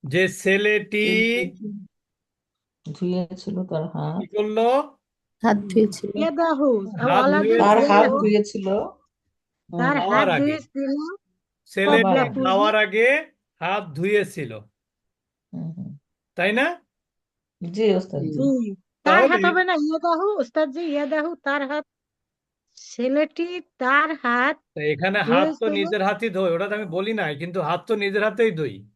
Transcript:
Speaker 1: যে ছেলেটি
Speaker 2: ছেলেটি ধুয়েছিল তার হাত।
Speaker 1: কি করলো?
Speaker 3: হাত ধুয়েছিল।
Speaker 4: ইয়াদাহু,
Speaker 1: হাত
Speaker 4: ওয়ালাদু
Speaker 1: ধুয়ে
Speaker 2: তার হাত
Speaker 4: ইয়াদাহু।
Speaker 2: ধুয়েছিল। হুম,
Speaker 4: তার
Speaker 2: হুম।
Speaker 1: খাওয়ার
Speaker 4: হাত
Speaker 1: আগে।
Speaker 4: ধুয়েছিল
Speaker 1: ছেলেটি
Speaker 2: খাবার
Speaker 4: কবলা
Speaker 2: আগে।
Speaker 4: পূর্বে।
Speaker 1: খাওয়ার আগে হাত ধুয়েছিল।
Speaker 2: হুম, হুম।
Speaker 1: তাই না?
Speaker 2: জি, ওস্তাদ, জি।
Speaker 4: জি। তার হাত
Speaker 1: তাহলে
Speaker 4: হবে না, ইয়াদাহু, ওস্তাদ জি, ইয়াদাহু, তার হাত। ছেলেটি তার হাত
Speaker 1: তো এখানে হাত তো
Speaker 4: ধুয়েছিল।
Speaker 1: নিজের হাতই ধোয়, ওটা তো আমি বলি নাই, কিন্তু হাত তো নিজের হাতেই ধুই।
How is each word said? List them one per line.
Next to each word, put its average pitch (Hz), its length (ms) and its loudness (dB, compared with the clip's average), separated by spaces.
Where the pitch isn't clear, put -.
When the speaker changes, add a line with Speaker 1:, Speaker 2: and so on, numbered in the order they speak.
Speaker 1:
যে 160 180 0
ছেলেটি 208 640 0
Speaker 2:
ছেলেটি 220 680 0
ধুয়েছিল 180 680 -6
তার 165 240 -4
হাত। 151 240 -6
Speaker 1:
কি 190 140 -6
করলো? 214 380 -2
Speaker 3:
হাত 214 200 2
ধুয়েছিল। 202 500 0
Speaker 4:
ইয়াদাহু, 302 560 0
Speaker 1:
হাত 240 120 -2
Speaker 4:
ওয়ালাদু 262 380 4
Speaker 1:
ধুয়ে 226 120 4
Speaker 2:
তার 208 260 6
হাত 285 200 6
Speaker 4:
ইয়াদাহু। 269 140 2
Speaker 2:
ধুয়েছিল। 208 480 0
হুম, 175 80 -6
Speaker 4:
তার 285 180 2
Speaker 2:
হুম। - 20 0
Speaker 1:
খাওয়ার 208 280 2
Speaker 4:
হাত - 60 2
Speaker 1:
আগে। 294 240 0
Speaker 4:
ধুয়েছিল 277 360 -6
Speaker 1:
ছেলেটি 196 220 2
Speaker 2:
খাবার - 120 6
Speaker 4:
কবলা 262 160 4
Speaker 2:
আগে। 247 100 0
Speaker 4:
পূর্বে। 262 120 -4
Speaker 1:
খাওয়ার 208 340 2
আগে 214 320 2
হাত 196 220 -4
ধুয়েছিল। 175 580 -2
Speaker 2:
হুম, 165 200 -10
হুম। - 180 -12
Speaker 1:
তাই 190 160 0
না? 262 140 0
Speaker 2:
জি, 185 240 -4
ওস্তাদ, 180 280 -4
জি। 156 100 -4
Speaker 4:
জি। 269 160 0
তার 330 200 6
হাত 539 100 4
Speaker 1:
তাহলে 370 120 2
Speaker 4:
হবে 359 200 2
না, 359 120 0
ইয়াদাহু, 320 500 -2
ওস্তাদ 302 340 -2
জি, 311 160 -10
ইয়াদাহু, 294 500 -2
তার 277 260 -4
হাত। 294 220 -6
ছেলেটি 294 680 -2
তার 285 340 2
হাত 254 380 0
Speaker 1:
তো 151 160 -12
এখানে 185 340 0
হাত 262 280 2
তো 277 160 -6
Speaker 4:
ধুয়েছিল। 202 100 0
Speaker 1:
নিজের 202 280 -2
হাতই 202 280 -2
ধোয়, 185 200 0
ওটা 170 180 -2
তো 208 60 -4
আমি 208 140 -8
বলি 190 260 -4
নাই, 170 220 -4
কিন্তু 170 240 -8
হাত 165 260 -2
তো 233 100 -2
নিজের 202 280 2
হাতেই 214 280 2
ধুই। 143 220 -4